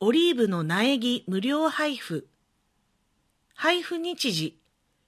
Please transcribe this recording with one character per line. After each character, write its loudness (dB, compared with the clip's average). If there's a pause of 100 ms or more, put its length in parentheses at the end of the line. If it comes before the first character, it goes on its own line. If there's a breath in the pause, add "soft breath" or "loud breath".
オ 4
リ 4
ー 2
ブ 2
の 0
苗 2
木 -2
無 -2
料 0
配 -2
布。 -8 (1300)
配 0
布 -6
日 -2
時、 -6 (500)